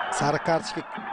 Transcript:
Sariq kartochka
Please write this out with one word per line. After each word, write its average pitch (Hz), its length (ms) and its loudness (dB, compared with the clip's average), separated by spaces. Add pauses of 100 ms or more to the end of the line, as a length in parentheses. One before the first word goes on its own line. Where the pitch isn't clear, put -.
(180)
Sariq 147 300 2
kartochka 165 320 2 (320)